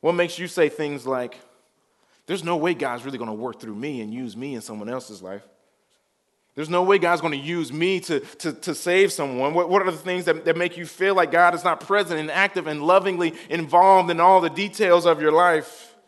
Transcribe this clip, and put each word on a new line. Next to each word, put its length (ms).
What 120
makes 260
you 80
say 220
things 400
like, 280
"There's 180
no 120
way 160
God's 320
really 140
gonna 160
work 240
through 160
me 260
and 140
use 220
me 180
in 60
someone 280
else's 320
life. 220
There's 140
no 160
way 140
God's 220
gonna 140
use 380
me 300
to, 180
to, 320
to 240
save 360
someone"? 420
What, 140
what 140
are 80
the 60
things 300
that, 180
that 120
make 200
you 100
feel 300
like 160
God 200
is 120
not 160
present 400
and 100
active 380
and 120
lovingly 540
involved 580
in 120
all 200
the 80
details 560
of 160
your 120
life? 600